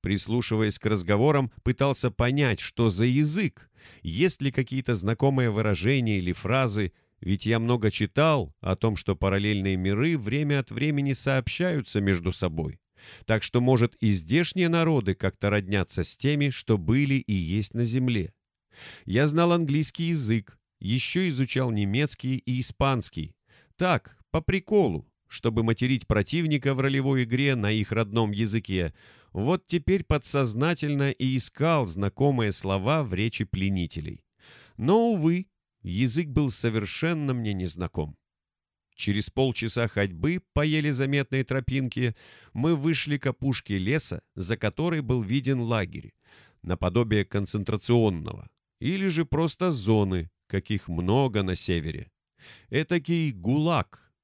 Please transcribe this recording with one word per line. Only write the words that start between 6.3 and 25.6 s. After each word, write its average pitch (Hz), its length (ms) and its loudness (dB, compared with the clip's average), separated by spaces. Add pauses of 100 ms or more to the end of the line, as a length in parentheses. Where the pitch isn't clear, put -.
фразы, 107 600 -2 (280)
ведь 95 260 -2
я 113 120 2
много 113 320 2
читал 135 720 0
о 92 160 -2
том, 110 200 0
что - 200 -2
параллельные 98 600 0
миры 104 420 0
время 143 420 -2
от - 100 -8
времени 143 440 -2
сообщаются 135 880 -2
между 92 300 2
собой. 80 480 -4 (440)
Так 110 180 0
что, - 180 2
может, 123 360 4
и 113 120 0
здешние 127 600 2
народы 160 460 2
как-то - 340 -2
роднятся 98 560 0
с - 120 -6
теми, 143 340 0
что 117 260 0
были 127 380 2
и 127 180 -2
есть 95 400 -2
на 117 120 0
земле. 117 500 -2 (720)
Я 120 200 2
знал 170 260 4
английский 160 520 0
язык, 123 540 -2 (260)
ещё 131 440 0
изучал 131 420 -2
немецкий 117 680 -2
и 127 240 -4
испанский. 123 720 -2 (420)
Так, 175 420 -2 (120)
по 160 100 0
приколу, 180 720 0 (160)
чтобы 113 380 -2